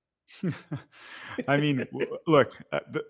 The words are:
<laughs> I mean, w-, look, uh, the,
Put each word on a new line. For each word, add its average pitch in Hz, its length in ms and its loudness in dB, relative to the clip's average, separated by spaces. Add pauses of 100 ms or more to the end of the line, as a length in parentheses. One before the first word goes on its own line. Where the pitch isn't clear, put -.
(420)
<laughs> - 1080 -8
I 143 100 4
mean, 147 340 2
w-, - 240 -4 (100)
look, 143 320 6 (140)
uh, 147 80 0 (100)
the, 156 200 -6